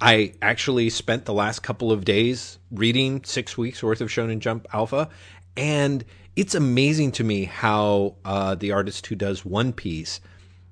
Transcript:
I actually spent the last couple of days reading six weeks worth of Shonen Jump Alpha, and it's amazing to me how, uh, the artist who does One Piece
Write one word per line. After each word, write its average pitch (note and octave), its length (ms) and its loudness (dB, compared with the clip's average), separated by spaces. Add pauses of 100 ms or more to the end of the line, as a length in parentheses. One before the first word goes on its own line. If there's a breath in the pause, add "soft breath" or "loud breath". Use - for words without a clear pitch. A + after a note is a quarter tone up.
I A2 320 6 (100)
actually A2+ 480 2
spent - 340 -2
the G#2+ 100 -4
last G#2 260 0
couple A2+ 320 -2
of G2+ 120 0
days A#2 540 0 (140)
reading B2+ 500 0
six - 340 -8
weeks B2 240 -4
worth A2 200 0
of A2+ 80 -4
Shonen A2+ 320 -2
Jump A#2 320 -4
Alpha, C3+ 360 -2 (480 loud breath)
and C#3+ 480 0 (320 soft breath)
it's G3 200 0
amazing C#3+ 560 4
to - 100 -4
me G2+ 220 0
how, G#2 800 2
uh, F#2+ 320 -2
the G2+ 160 -2
artist G2 340 -2
who - 80 -8
does G2 300 -4
One A2 280 0
Piece - 480 -8 (520 soft breath)